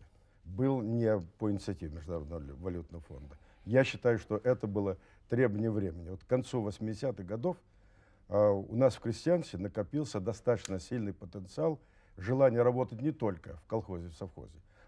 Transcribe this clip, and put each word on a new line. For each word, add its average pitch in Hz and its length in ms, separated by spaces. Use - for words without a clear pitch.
был 127 380
не 110 380
по 107 120
инициативе 98 460
Международного 78 640
валютного 85 460
фонда. 71 340
Я 123 200
считаю, 117 340
что 104 260
это 123 240
было 98 300
требование 113 420
времени. 87 380
Вот 95 140
к - 40
концу 127 340
восьмидесятых 107 640
годов, 117 300
а, 104 240
у 98 240
нас 123 200
в - 40
крестьянстве 143 600
накопился 107 600
достаточно 101 600
сильный 107 340
потенциал 104 680
желания 120 460
работать 123 380
не 151 100
только 90 460
в - 100
колхозе, 87 420
в 80 60
совхозе, 85 440